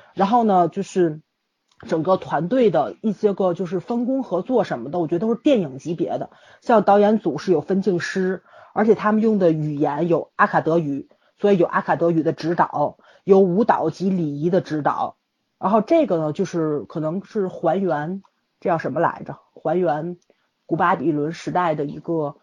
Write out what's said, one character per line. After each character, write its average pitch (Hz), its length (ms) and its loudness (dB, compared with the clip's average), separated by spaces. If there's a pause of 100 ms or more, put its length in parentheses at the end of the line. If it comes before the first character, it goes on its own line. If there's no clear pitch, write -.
(160)
然 190 120 2
后 233 160 2
呢， 185 240 4
就 190 160 -6
是 160 380 -2 (640)
整 160 160 0
个 185 140 2
团 165 300 -4
队 240 220 4
的 147 320 0
一 220 100 -2
些 202 220 0
个 185 200 0
就 185 120 -6
是 175 140 -4
分 240 260 -4
工 262 160 -2
合 180 220 -4
作 240 200 0
什 156 140 -6
么 120 140 -10
的， 175 80 -2
我 165 80 -2
觉 170 80 -2
得 170 40 0
都 226 140 0
是 - 80 -8
电 262 200 4
影 135 180 -6
级 165 160 -6
别 127 240 -4
的。 139 100 -10 (320)
像 220 220 4
导 202 160 6
演 208 180 4
组 208 220 -2
是 - 120 0
有 151 100 2
分 190 200 0
镜 180 180 0
师， 185 440 -4 (300)
而 220 120 0
且 226 80 6
他 196 180 0
们 214 120 2
用 220 160 2
的 180 120 4
语 151 220 -2
言 147 360 -2
有 - 260 0
阿 190 100 4
卡 175 160 2
德 160 160 0
语， 143 300 -4 (320)
所 202 140 4
以 190 40 2
有 170 80 4
阿 - 160 -2
卡 170 140 -2
德 170 160 2
语 160 100 2
的 151 120 0
指 165 200 -4
导， 147 440 -2 (260)
有 196 160 6
舞 190 240 4
蹈 156 260 2
及 175 200 -4
礼 156 320 -2
仪 170 80 0
的 180 120 2
指 156 200 -4
导。 - 340 -2 (420)
然 190 140 -4
后 214 100 2
这 320 240 2
个 196 120 0
呢， 156 160 -2
就 190 120 -2
是 156 360 -2
可 151 180 -10
能 160 260 -4
是 196 220 -4
还 170 340 -2
原， 170 400 -4 (380)
这 190 100 -4
叫 170 80 2
什 160 160 -6
么 147 60 -4
来 - 260 -2
着？ 143 120 -14 (160)
还 165 260 -4
原 170 380 -4 (480)
古 165 100 -4
巴 185 200 2
比 165 160 -2
伦 147 200 -2
时 165 200 -10
代 170 240 0
的 151 100 -4
一 147 140 -10
个 156 440 -6